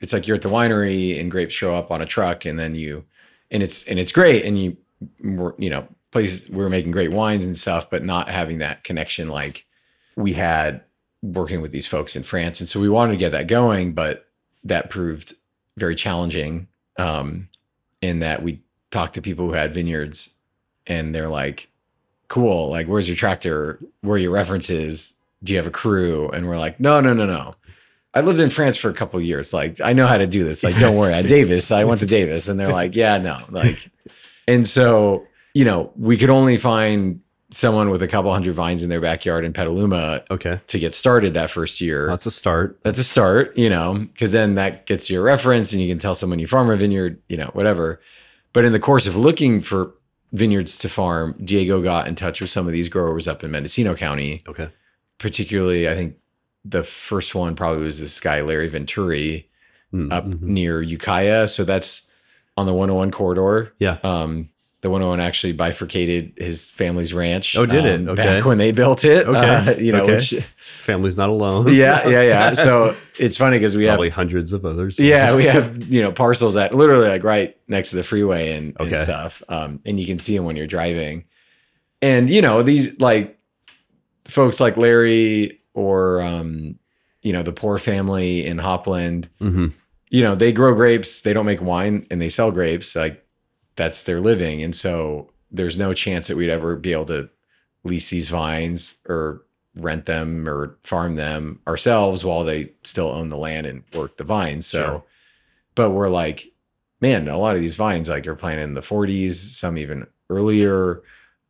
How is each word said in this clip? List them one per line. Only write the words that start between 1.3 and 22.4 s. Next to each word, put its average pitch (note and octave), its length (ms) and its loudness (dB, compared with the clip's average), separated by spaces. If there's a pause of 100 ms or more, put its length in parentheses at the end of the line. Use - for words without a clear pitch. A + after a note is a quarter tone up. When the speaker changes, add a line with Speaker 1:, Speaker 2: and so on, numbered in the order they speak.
Speaker 1:
grapes F2 220 -4
show F2+ 220 -4
up F2 160 -6
on E2 100 -4
a E2 40 -6
truck, F2 400 -4
and D#2 140 -6
then D#2+ 160 -6
you, D#2 280 -10 (480)
and G#2 120 -2
it's, - 200 -8
and F#2 160 -4
it's F2+ 120 -4
great. D#3+ 340 6
And G2+ 160 -2
you F2+ 160 -4 (460)
were, F2+ 340 -6
you G2+ 120 -6
know, C#2 180 -6 (240)
places, F#2+ 380 -2
we F#2+ 80 -8
were G2 120 -2
making F2+ 220 -2
great E2+ 200 -2
wines G#2 340 -2
and F2+ 120 -6
stuff, E2+ 320 -4
but E2+ 140 -6
not F2 260 -4
having E2 300 -6
that D2+ 240 -8
connection D#2+ 460 -8
like D2 360 -10 (500)
we G2+ 180 -2
had D#2 480 -2 (400)
working F2+ 400 -6
with D2+ 100 -10
these C#2 160 -10
folks D2+ 280 -6
in C2+ 80 -10
France. E2+ 360 -6
And F2 100 -8
so G#2+ 100 -4
we G2+ 100 2
wanted A2+ 240 4
to G2 40 -2
get F2 140 0
that D2+ 160 -4
going, G#2 460 2
but D#2 340 -6 (360)
that F2+ 260 -4
proved E2+ 440 -8 (440)
very E2+ 180 -2
challenging, E2+ 720 -6 (300)
um, E2 500 -6 (540)
in F2 180 -2
that D#2+ 240 -4
we E2 180 -8 (300)
talked E2+ 240 -4
to - 60 -10
people F2+ 240 -6
who E2+ 80 -4
had D2+ 200 -4
vineyards D#2+ 560 -8 (580)
and D#2+ 260 -6
they're D#2+ 160 -6
like, C#2+ 380 -6 (600)
"Cool, F#2 420 0